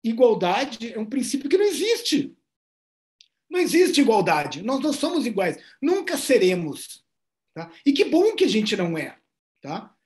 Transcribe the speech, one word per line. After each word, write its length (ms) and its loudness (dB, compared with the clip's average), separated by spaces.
igualdade 880 0
é 60 -10
um 80 -8
princípio 420 -6
que 80 2
não 80 2
existe. 720 -2
Não 120 -2
existe 400 4
igualdade, 600 2
nós 200 -4
não 120 -2
somos 320 -2
iguais, 320 -2
nunca 360 -2
seremos, 880 0
tá? 160 -14
E 80 4
que 140 2
bom 280 2
que 80 0
a 60 4
gente 280 0
não 220 -2
é, 180 -10
tá? 340 -12